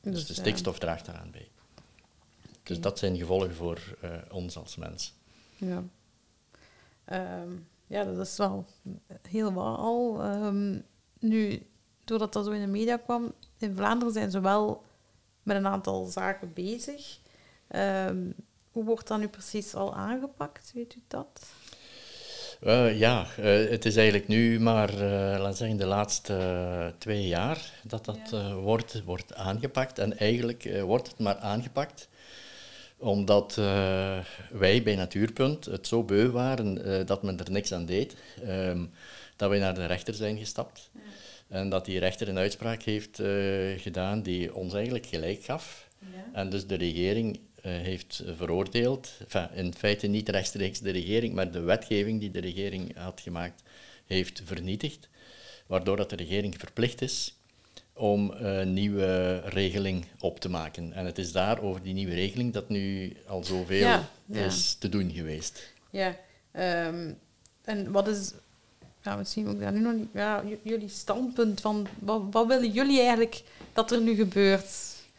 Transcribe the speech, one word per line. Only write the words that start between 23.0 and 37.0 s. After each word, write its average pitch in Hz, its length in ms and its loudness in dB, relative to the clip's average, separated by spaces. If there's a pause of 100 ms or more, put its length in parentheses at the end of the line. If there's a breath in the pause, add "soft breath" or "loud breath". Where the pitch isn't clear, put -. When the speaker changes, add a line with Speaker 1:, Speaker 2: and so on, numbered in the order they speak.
Speaker 1:
eh, 107 320 6
het 113 160 0
is 107 100 4
eigenlijk 107 320 8
nu 113 320 6
maar, 110 300 6
eh, 101 100 -2
laten 98 500 2
we 98 60 -4
zeggen, 110 220 0
de 98 80 2
laatste, 101 480 0
eh, 90 540 0 (100)
twee 104 300 -2
jaar 110 440 0 (120)
dat 110 220 -8
dat, 110 120 -6 (140)
Speaker 2:
Ja. 113 60 -2
Speaker 1:
eh, 101 180 -2
wordt, 107 480 0
wordt 90 320 -8
aangepakt. 107 640 -2
En 104 180 0
eigenlijk, 117 480 0
eh, 98 180 -2
wordt 104 240 2
het - 120 -18
maar 101 180 2
aangepakt 120 680 -4 (880 loud breath)
omdat, 101 600 4
eh, 95 600 2 (340 loud breath)
wij 104 320 6
bij 104 120 4
Natuurpunt 113 720 0
het - 220 -6
zo 117 160 2
beu 101 280 4
waren, 120 540 0
eh, 95 200 0